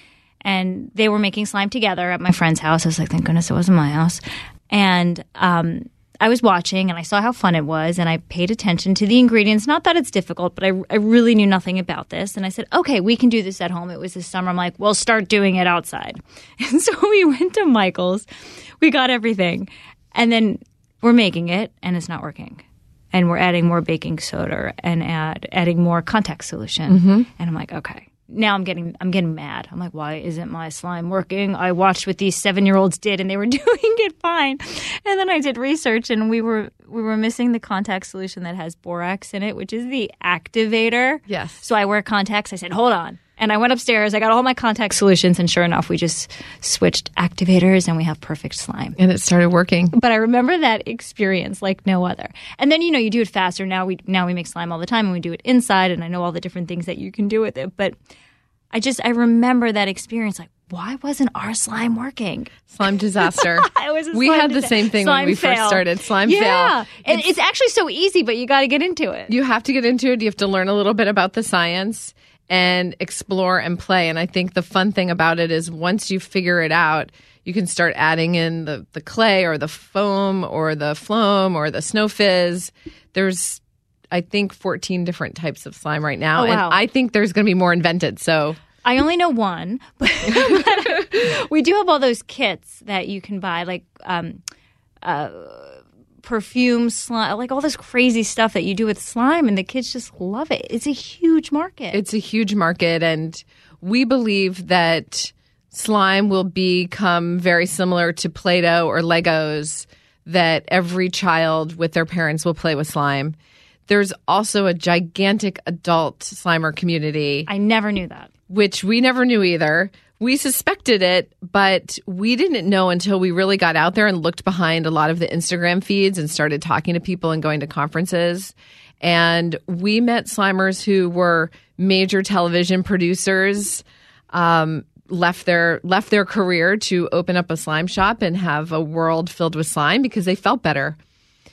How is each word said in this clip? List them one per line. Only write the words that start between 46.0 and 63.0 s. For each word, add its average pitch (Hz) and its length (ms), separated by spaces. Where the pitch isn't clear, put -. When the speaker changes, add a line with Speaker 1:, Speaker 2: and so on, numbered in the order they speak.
Speaker 1:
switched - 540
activators, 185 720
and 165 120
we 160 60
have 156 140
perfect - 360
slime. - 440
Speaker 2:
And 185 140
it - 80
started 175 300
working. 175 380
Speaker 1:
But 240 220
I 226 40
remember 247 420
that 240 320
experience 196 720
like 190 260
no 180 200
other. - 240
And 277 140
then, 320 80
you 339 100
know, 294 80
you 220 120
do 233 100
it 208 80
faster. 190 380
Now 185 180
we, 185 220
now 185 200
we 180 60
make 175 140
slime 170 260
all 165 60
the 175 80
time, 226 180
and 185 80
we 175 80
do 170 140
it - 100
inside, 202 460
and 170 120
I 165 60
know 180 140
all 175 100
the 170 80
different 175 280
things 175 180
that 185 100
you 196 160
can 202 160
do 220 140
with 208 160
it. 185 180
But 196 160
I 226 100
just, 254 240
I 233 60
remember 240 600
that 202 160
experience, 208 520
like, 165 100
why 190 320
wasn't 277 320
our 214 180
slime 226 420
working? 233 540
Speaker 2:
Slime 196 280
disaster. 180 640